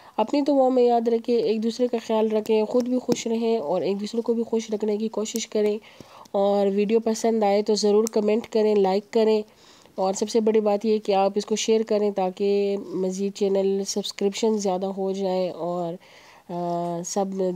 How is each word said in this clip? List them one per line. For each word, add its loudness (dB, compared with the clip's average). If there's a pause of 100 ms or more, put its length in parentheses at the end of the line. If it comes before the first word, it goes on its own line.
(180)
अपनी 0
दुआओं 4
में 4
याद 2
रखें, 0
एक 0
दूसरे 0
का -2
ख्याल 0
रखें, 2
ख़ुद 0
भी 0
खुश -2
रहें 0
और -2
एक -2
दूसरे -6
को -2
भी -2
खुश -4
रखने -2
की -4
कोशिश -6
करें। -2 (560)
और 2
वीडियो 2
पसंद 0
आए 2
तो 0
ज़रूर 4
कमेंट 0
करें, 2
लाइक 2
करें 2 (560)
और 0
सबसे -2
बड़ी 2
बात 0
ये 2
कि -2
आप 2
इसको -2
शेयर 2
करें 0
ताकि 0
मज़ीद -4
चैनल 0
सब्सक्रिप्शन -2
ज़्यादा -2
हो -4
जाए -2
और, -4
अ, -8
सब -2